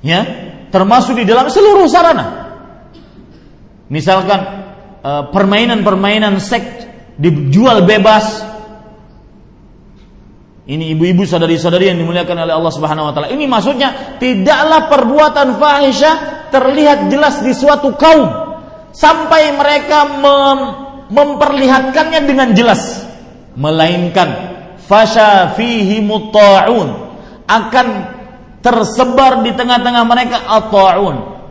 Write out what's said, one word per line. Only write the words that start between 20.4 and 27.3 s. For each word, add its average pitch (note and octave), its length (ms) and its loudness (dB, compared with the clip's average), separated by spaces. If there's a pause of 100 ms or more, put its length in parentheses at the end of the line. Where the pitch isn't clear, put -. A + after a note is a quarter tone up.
memperlihatkannya C#4+ 1120 0
dengan C4 320 0
jelas, A3 480 0 (540)
melainkan D#3+ 960 -2 (260)
fasha G#3+ 800 2
fihi A3 400 -2
mutta'un, G#3 920 2 (600)